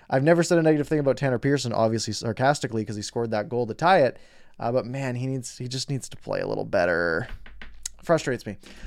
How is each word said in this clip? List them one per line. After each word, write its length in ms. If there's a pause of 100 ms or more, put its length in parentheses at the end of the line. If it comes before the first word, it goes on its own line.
(100)
I've 120
never 200
said 160
a 20
negative 260
thing 120
about 180
Tanner 220
Pearson, 340
obviously 400
sarcastically, 720
'cause 120
he 40
scored 300
that 180
goal 160
to 80
tie 280
it. 180 (400)
Uh, 120
but 140
man, 300
he 100
needs, 320
he 100
just 220
needs 200
to 80
play 240
a 60
little 180
better. 640 (760)
Frustrates 420
me. 120 (300)